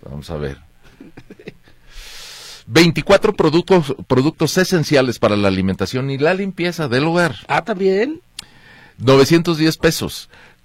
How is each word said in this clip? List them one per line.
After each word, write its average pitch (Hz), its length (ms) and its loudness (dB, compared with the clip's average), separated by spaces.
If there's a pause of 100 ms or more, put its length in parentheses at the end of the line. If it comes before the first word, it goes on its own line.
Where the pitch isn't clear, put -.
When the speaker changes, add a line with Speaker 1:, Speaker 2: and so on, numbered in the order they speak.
Speaker 1:
Vamos 73 280 -14
a 78 60 -8
ver. 69 200 -8 (2000)
Veinticuatro 175 680 2
productos, 170 600 2 (120)
productos 139 500 0
esenciales 147 640 0
para 104 160 2
la 101 120 2
alimentación 95 640 -2
y 135 60 -6
la 156 160 0
limpieza 175 540 -4
del 127 180 0
hogar. 165 300 0 (120)
Speaker 2:
Ah, 156 180 -2
¿también? 202 560 -2 (760)
Speaker 1:
Novecientos 147 600 4
diez 156 200 0
pesos. - 520 -4 (360)